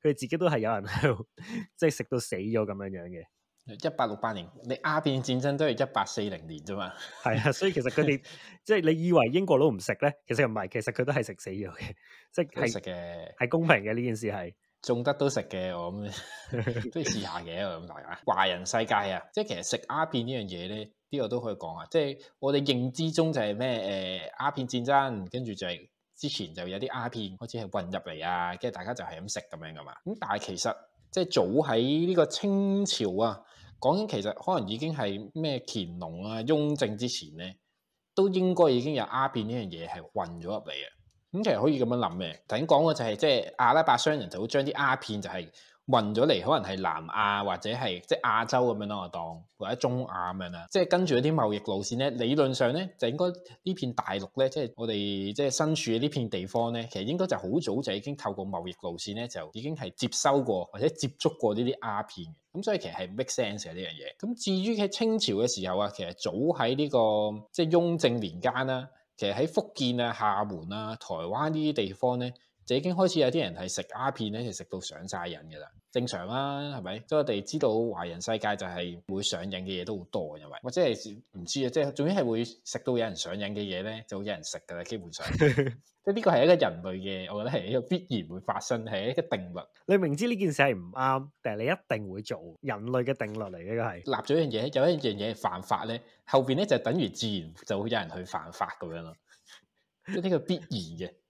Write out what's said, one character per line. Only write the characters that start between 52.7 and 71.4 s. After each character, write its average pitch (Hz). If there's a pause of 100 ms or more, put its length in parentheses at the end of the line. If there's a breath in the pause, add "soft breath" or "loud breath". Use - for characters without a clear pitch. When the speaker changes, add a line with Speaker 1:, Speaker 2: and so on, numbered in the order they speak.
Speaker 2:
呢， 165 (180)
就 120
應 131
該 180 (360 loud breath)
呢 185
片 127
大 -
陸 98 (140)
呢， 131
即 151
係 113
我 113
哋 101
即 143
係 135
身 156
處 156
嘅 113
呢 143
片 120
地 92
方 117
呢， 117
其 -
實 98
應 143
該 185
就 131
好 - (180)
早 123
就 101
已 101
經 139
透 104
過 98
貿 90
易 90
路 87
線 101
呢， 120
就 80
已 110
經 151
係 107
接 123
收 139
過 98
或 -
者 143
接 156 (100)
觸 -
過 107
呢 117
啲 123
鴉 107
片 170
嘅。 -
咁 202
所 214
以 175
其 90
實 82
係 92
make 120
sense 104
嘅 82
呢 92
樣 85
嘢。 104
咁 233
至 202
於 190
喺 202
清 220
朝 110
嘅 113
時 92
候 90
啊， 101
其 98
實 87
早 -
喺 131
呢 147
個， 107
即 170
係 160
雍 170
正 123
年 90
間 127
啦， 131 (280 soft breath)
其 104
實 98
喺 143
福 -
建 123
啊、 117
廈 107
門 90
啊、 110
台 -
灣 107